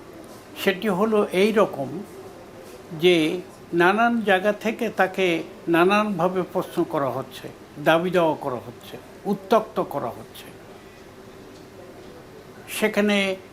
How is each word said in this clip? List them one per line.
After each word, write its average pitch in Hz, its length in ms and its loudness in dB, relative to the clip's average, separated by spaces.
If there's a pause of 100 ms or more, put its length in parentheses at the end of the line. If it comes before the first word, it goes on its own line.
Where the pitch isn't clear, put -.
(640)
সেটি 196 240 2
হলো 208 440 4
এই 202 200 4
রকম 180 360 2 (1120)
যে 175 400 4 (340)
নানান 214 460 4
জায়গা 202 320 2
থেকে 220 360 -4
তাকে 185 540 0 (260)
নানানভাবে 185 720 2 (100)
প্রশ্ন 185 320 -2
করা 143 260 -2
হচ্ছে, - 380 -8 (360)
দাবি 165 260 4
দেওয়া 165 260 4
করা 135 180 -4
হচ্ছে, 120 420 -12 (280)
উত্ত্যক্ত 208 580 0
করা 135 260 -4
হচ্ছে। - 360 -14 (2250)
সেখানে 202 580 2 (160)